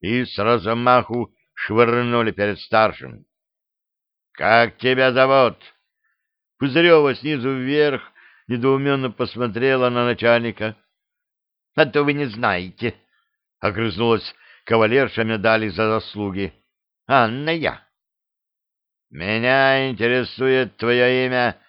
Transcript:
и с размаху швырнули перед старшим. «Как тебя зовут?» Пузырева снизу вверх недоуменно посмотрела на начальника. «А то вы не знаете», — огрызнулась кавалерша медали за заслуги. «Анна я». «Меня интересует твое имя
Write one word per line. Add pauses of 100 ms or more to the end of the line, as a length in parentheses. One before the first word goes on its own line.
и
с
размаху (220)
швырнули
перед
старшим. (1040)
«Как
тебя
зовут?» (1000)
Пузырева
снизу
вверх (480)
недоуменно
посмотрела
на
начальника. (1000)
«А
то
вы
не
знаете», — (640)
огрызнулась (320)
кавалерша
медали
за
заслуги. (540)
«Анна
я». (1300)
«Меня
интересует
твое
имя (120)